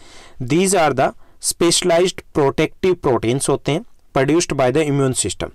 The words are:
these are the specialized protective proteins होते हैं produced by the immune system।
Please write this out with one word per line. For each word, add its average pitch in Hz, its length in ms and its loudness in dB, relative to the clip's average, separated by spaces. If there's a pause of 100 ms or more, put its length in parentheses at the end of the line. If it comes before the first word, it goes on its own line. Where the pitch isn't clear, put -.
(420)
these 175 320 0
are 156 200 2
the 139 180 0 (300)
specialized 175 760 0 (200)
protective 156 560 0 (120)
proteins 123 420 0
होते 139 240 -2
हैं 165 80 -2 (360)
produced 147 360 0
by 131 200 0
the 151 180 0
immune 135 360 0
system। 87 280 -8